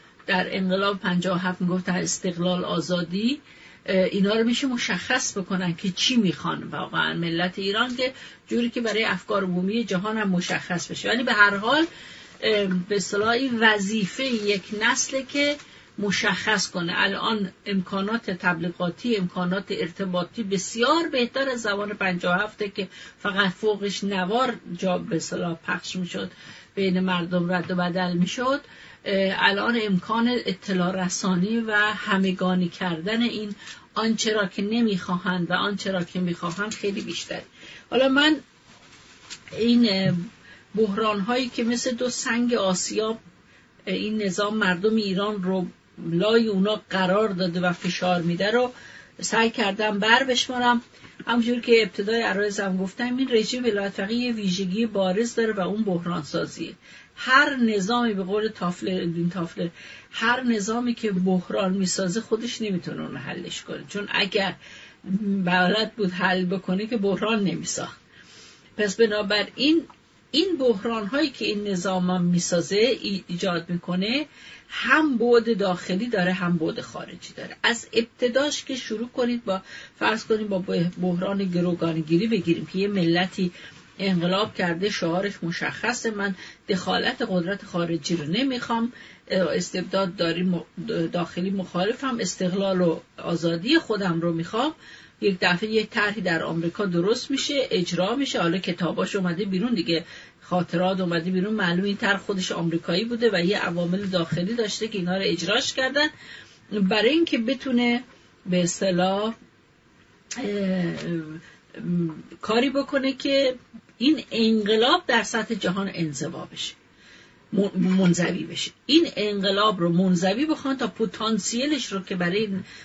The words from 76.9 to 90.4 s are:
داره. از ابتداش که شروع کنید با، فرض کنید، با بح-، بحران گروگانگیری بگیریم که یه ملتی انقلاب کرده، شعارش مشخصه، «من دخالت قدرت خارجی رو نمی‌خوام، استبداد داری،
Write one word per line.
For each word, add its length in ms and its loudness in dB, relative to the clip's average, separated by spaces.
داره. 260 -12
از 300 0
ابتداش 720 0
که 120 -6
شروع 340 -6
کنید 360 -2
با، 160 -2
فرض 260 0
کنید، 240 0
با 180 0
بح-، 340 0
بحران 420 0
گروگانگیری 840 0
بگیریم 380 0
که 140 -6
یه 80 2
ملتی 640 0
انقلاب 520 0
کرده، 360 -2
شعارش 540 -2
مشخصه، 680 -4
«من 240 -2
دخالت 640 -2
قدرت 360 -2
خارجی 500 -2
رو 100 -4
نمی‌خوام، 680 0
استبداد 880 0
داری، 280 0